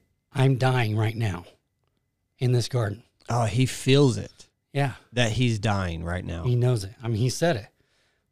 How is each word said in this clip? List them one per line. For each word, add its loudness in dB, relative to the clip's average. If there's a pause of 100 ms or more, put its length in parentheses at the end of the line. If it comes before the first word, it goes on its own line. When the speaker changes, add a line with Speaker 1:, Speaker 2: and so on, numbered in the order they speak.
(340)
Speaker 1:
"I'm 4
dying 2
right 0
now -4 (920)
in 0
this 0
garden." -4 (260)
Speaker 2:
Oh, 0
he 2
feels 4
it. -14 (260)
Speaker 1:
Yeah. -2 (200)
Speaker 2:
That 2
he's 0
dying -2
right -6
now. -8
Speaker 1:
He 0
knows 2
it. -12
I -10
mean, -2
he 0
said 0
it. -10 (640)